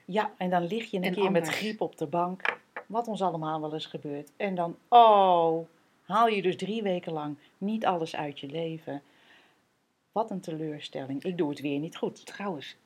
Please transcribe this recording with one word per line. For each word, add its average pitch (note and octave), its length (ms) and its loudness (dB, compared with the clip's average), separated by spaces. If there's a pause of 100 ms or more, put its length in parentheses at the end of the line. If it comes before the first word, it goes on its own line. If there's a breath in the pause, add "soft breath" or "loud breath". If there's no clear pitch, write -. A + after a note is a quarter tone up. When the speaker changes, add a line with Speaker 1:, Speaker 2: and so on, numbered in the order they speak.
Speaker 1:
Ja, G#3 340 -2
en F3+ 120 0
dan F3 160 4
lig A3+ 240 -4
je G#3 60 -2
een F3+ 60 -2
Speaker 2:
En F#3 120 0
Speaker 1:
keer F#3+ 160 4
met E3+ 120 4
Speaker 2:
anders. D#3 160 -2
Speaker 1:
griep G#3+ 220 -4
op E3+ 180 -4
de D#3+ 80 -4
bank, F3 520 -2 (280)
wat A#3 220 -6
ons F#3+ 140 -4
allemaal D#3 380 -2
wel D3+ 140 -8
eens D#3 120 -8
gebeurt. D3 500 -10
En G3 180 -4
dan, F3 220 -4 (120)
oh, F#3 800 8 (360)
haal A3+ 260 2
je G3+ 140 0
dus F3 140 0
drie G#3 260 -4
weken F3+ 300 -2
lang D3 240 -6 (220 soft breath)
niet A3 280 -2
alles E3 300 -2
uit D3 240 -6
je C#3+ 60 -10
leven. D#3+ 560 -8 (1080 soft breath)
Wat A3 180 0
een F#3 100 -6
teleurstelling. D3 840 -8
Ik F3+ 140 -4
doe D3+ 120 2
het C#3+ 100 -8
weer C#3+ 180 -2
niet D#3+ 180 -6
goed. - 300 -8
Speaker 2:
Trouwens, F#3+ 600 -10